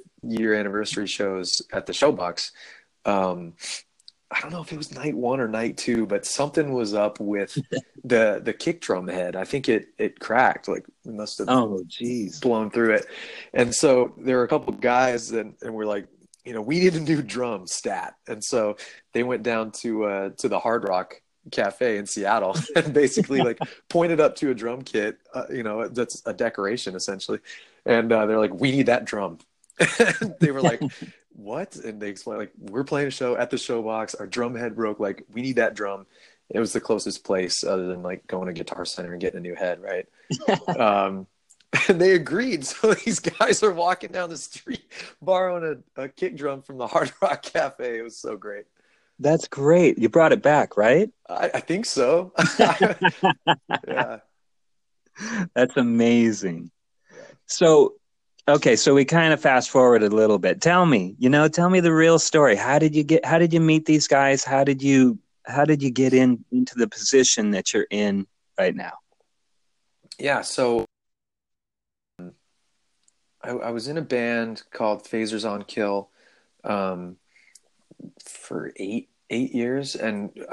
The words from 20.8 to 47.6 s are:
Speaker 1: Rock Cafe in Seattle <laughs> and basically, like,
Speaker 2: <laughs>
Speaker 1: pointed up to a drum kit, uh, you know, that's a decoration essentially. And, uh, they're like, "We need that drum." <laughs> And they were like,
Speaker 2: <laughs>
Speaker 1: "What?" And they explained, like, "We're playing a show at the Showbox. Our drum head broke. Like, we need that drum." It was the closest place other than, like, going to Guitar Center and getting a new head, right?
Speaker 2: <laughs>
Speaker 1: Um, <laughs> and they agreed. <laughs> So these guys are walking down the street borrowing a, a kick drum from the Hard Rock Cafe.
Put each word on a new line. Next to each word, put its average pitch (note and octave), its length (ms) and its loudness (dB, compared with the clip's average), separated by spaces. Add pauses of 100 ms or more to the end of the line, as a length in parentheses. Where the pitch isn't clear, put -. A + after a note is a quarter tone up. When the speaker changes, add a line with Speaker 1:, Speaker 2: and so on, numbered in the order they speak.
Speaker 1:
Rock F#2 340 -4 (300)
Cafe A2 460 -2
in G2+ 100 -8
Seattle G2+ 480 -2 (100)
<laughs> - 100 -4
and D#3 180 0
basically, C#3 480 2
like, A#2+ 180 0 (140)
Speaker 2:
<laughs> - 160 -20
Speaker 1:
pointed E3+ 300 2
up D3 180 4
to D3 120 -2
a B2+ 60 0
drum A#2 260 -6
kit, G#2+ 380 -4 (140)
uh, B2+ 180 -8
you C3 120 -6
know, G#2+ 240 -4
that's A#2+ 380 -6
a A2+ 80 -4
decoration G#2 640 -4
essentially. G2 440 -6 (460)
And, A2+ 260 2
uh, A2 140 4
they're A2 140 2
like, G#2+ 140 0
"We C3 180 -2
need C3 160 2
that A#2+ 180 2
drum." G2+ 340 -8 (400)
<laughs> - 200 2
And G#3+ 400 0
they D3+ 120 4
were C3+ 100 -4
like, A#2+ 200 0 (260)
Speaker 2:
<laughs> - 260 -20
Speaker 1:
"What?" A#2+ 420 -10
And G#2+ 260 -12
they G#2 80 -8
explained, G#2+ 300 -10
like, G#2 180 -12
"We're G#2+ 260 -6
playing C#3+ 240 -2
a C3 40 -6
show B2 240 -2
at A#2+ 140 -2
the B2+ 80 -4
Showbox. A2 640 -6
Our G2+ 80 -12
drum A#2+ 280 -6
head A2+ 200 -8
broke. A2 240 -4
Like, G2 320 -6
we A2+ 100 -8
need B2+ 160 -4
that A2+ 180 2
drum." G2 320 -8 (420)
It G2+ 100 -4
was A2+ 140 -2
the A2+ 80 -2
closest G#2 420 -4
place F#2 400 -2
other F#2 240 -2
than, F2+ 140 -8
like, F2+ 260 -10
going F#2 200 -6
to F#2 60 -8
Guitar E2 300 -10
Center F2 300 -10
and F2 80 -12
getting - 160 -4
a F2 40 -12
new F2 140 -10
head, F2 240 -4
right? F#2 280 -8 (600)
Speaker 2:
<laughs> F3 120 -2
Speaker 1:
Um, G2 480 2 (460)
<laughs> - 140 0
and F3+ 120 6
they F#3 140 6
agreed. E3+ 520 -2
<laughs> - 60 -8
So A3 220 2
these - 260 -2
guys - 440 0
are G#3 80 4
walking E3+ 400 -2
down F3 180 -6
the D#3+ 80 -12
street - 540 -14 (300)
borrowing F3 600 -2 (160)
a, C3 60 -8
a C3+ 60 -10
kick F3+ 280 -6
drum C#3 240 -6
from C#3 160 -18
the A#2+ 100 -6
Hard D#3 240 0 (100)
Rock D#3+ 220 0
Cafe. C3 560 -4